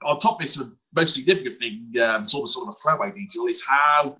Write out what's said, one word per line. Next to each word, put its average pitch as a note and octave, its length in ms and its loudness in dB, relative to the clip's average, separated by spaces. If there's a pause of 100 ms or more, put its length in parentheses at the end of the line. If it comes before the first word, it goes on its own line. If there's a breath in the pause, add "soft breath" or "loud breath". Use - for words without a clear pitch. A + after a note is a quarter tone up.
on D3 160 -2
top - 140 2
of - 60 -10
this, D#3+ 160 2
the C3 200 -8 (200)
most D#3+ 200 6
significant C3 440 0
thing, A#2 380 -10
uh, A2+ 240 2
it's G#2 120 0
almost C#3+ 200 0
sort - 140 -2
of G#2+ 80 -14
a - 20 -14
throwaway D#3 340 -2
detail, G2+ 360 -8
is - 180 2
how C#3+ 540 2